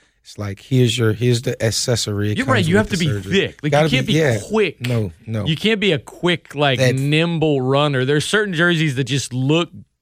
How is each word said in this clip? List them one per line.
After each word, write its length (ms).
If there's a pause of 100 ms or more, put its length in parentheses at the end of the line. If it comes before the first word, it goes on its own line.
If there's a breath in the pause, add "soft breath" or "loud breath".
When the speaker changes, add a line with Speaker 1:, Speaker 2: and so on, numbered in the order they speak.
(220 soft breath)
Speaker 1:
it's 160
like, 200
here's 380
your, 160
here's 300
the 200
accessory. 720
It 60
Speaker 2:
You're 80
right. 80
Speaker 1:
comes 140
Speaker 2:
You 80
Speaker 1:
with 140
Speaker 2:
have 20
to 40
Speaker 1:
the 80
Speaker 2:
be 80
Speaker 1:
surgery. 200
Speaker 2:
thick. 300
Like, 100
Speaker 1:
Gotta 160
Speaker 2:
you 20
can't 160
Speaker 1:
be, 80
Speaker 2:
be 60
Speaker 1:
yeah. 220
Speaker 2:
quick. 380
Speaker 1:
No, 320 (140)
no. 180
Speaker 2:
You 100
can't 260
be 120
a 60
quick, 560
like, 240
Speaker 1:
That 160
Speaker 2:
nimble 640
runner. 460
There's 180
certain 300
jerseys 420
that 80
just 300
look 340 (340)